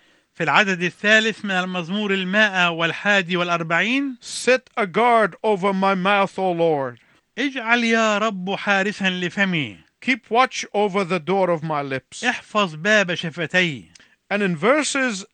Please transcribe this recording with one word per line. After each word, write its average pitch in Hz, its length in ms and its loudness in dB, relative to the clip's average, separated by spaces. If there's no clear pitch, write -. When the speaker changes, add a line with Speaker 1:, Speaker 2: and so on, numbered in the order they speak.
Speaker 1:
في - 80 -4
العدد 175 400 2
الثالث 214 640 0
من 202 60 -4
المزمور 185 640 -2
المائة 190 560 2
والحادي 170 680 0
والأربعين: 175 840 0
Speaker 2:
"Set - 560 -2
a 226 80 0
guard 214 580 2
over 202 300 0
my 196 220 2
mouth, 196 420 0
O 190 140 0
Lord." 147 480 0
Speaker 1:
"اجعل 240 460 0
يا 226 340 2
رب 196 380 -4
حارسا 196 540 0
لفمي." 180 680 -2
Speaker 2:
Keep 247 300 -4
watch 247 340 0
over 202 280 0
the 180 160 -2
door 180 300 0
of 160 140 -2
my 156 180 -4
lips. 135 420 -8
Speaker 1:
احفظ 208 520 -2
باب 185 400 2
شفتي. 165 680 -2
Speaker 2:
And 208 140 -2
in 180 120 0
verses 240 800 0